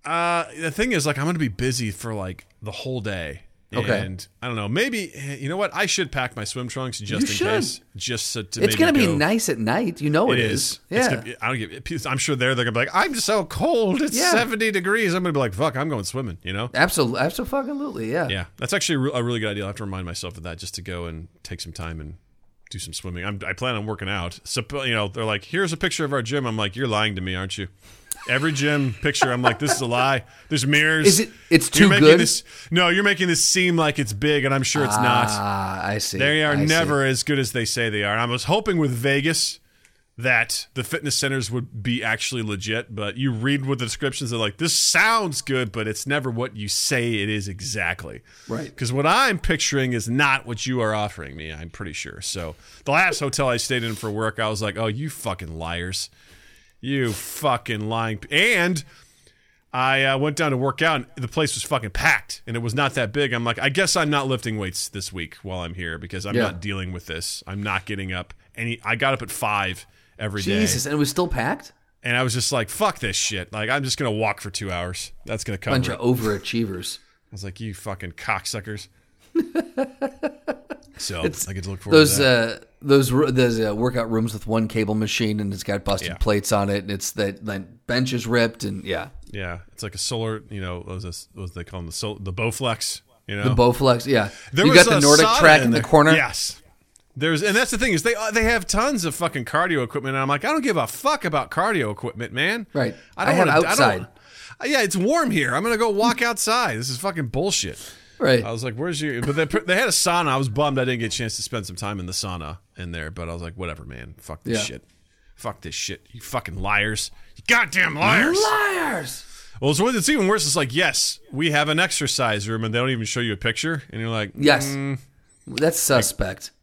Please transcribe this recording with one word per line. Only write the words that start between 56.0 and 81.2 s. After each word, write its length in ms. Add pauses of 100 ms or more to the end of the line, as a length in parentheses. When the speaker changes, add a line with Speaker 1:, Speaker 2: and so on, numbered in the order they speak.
Speaker 1:
You 320
fucking 760
lying 300
p-," 340
and 300 (880)
I, 300
uh, 160
went 180
down 140
to 60
work 260
out, 140 (180)
and 80
the 40
place 280
was 80
fucking 260
packed, 580
and 80
it 60
was 140
not 180
that 180
big. 220
I'm 100
like, 160
"I 100
guess 280
I'm 140
not 160
lifting 320
weights 280
this 240
week 300
while 200
I'm 120
here 240
because 300
I'm 80
Speaker 2:
Yeah. 80
Speaker 1:
not 180
dealing 320
with 140
this. 400
I'm 160
not 220
getting 280
up." 200 (220)
Any, 300
I 100
got 200
up 80
at 80
five 560 (320)
every 240
day. 160
Speaker 2:
Jesus, 260
and 80
it 40
was 120
still 180
packed? 440 (320)
Speaker 1:
And 120
I 60
was 140
just 160
like, 180
"Fuck 300
this 180
shit. 340
Like, 180
I'm 140
just 140
gonna 140
walk 280
for 120
two 200
hours. 400 (140)
That's 180
gonna 140
cover 180
Speaker 2:
Bunch 140
Speaker 1:
it." 40
Speaker 2:
of 80
overachievers. 1000 (320)
Speaker 1:
I 0
was 120
like, 160
"You 140
fucking 380
cocksuckers." 800 (440)
Speaker 2:
<laughs> 420 (1200)
Speaker 1:
So 280